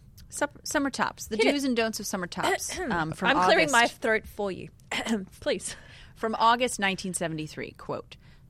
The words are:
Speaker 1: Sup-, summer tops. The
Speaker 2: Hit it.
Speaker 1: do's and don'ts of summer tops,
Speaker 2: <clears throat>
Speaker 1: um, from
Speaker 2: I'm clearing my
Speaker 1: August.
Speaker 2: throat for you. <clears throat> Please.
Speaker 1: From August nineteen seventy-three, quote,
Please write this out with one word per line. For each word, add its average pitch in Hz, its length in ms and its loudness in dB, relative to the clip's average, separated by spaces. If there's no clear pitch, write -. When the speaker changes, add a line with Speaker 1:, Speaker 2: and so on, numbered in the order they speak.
Speaker 1:
Sup-, - 340 -4
summer 277 260 0
tops. - 360 -4
The 214 100 -6
Speaker 2:
Hit 226 100 4
it. 269 60 6
Speaker 1:
do's 285 120 0
and 254 120 0
don'ts 226 240 0
of 196 60 -10
summer 180 200 -4
tops, 190 580 -2
Speaker 2:
<clears throat> 269 60 -2
Speaker 1:
um, 160 220 0
from 214 240 0
Speaker 2:
I'm - 80 4
clearing 320 260 6
my 233 140 6
Speaker 1:
August. - 180 -2
Speaker 2:
throat 220 240 2
for 202 240 -6
you. - 180 -10
<clears throat> - 500 -4
Please. - 360 -2
Speaker 1:
From 220 200 -2
August 233 440 4
nineteen 190 340 -2
seventy-three, 156 580 -6
quote, - 440 -8